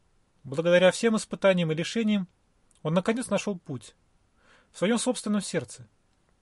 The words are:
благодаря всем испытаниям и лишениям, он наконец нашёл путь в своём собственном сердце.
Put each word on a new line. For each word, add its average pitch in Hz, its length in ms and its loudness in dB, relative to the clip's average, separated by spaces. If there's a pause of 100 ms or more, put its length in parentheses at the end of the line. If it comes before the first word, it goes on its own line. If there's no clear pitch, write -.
(440)
благодаря 175 480 4
всем 226 240 0
испытаниям 180 560 0
и 156 40 -2
лишениям, 208 520 -2 (560)
он 156 100 -2
наконец 226 380 -2
нашёл 196 260 -2
путь - 380 -12 (760)
в - 60 -20
своём 220 220 0
собственном 208 420 -2
сердце. - 460 -8 (540)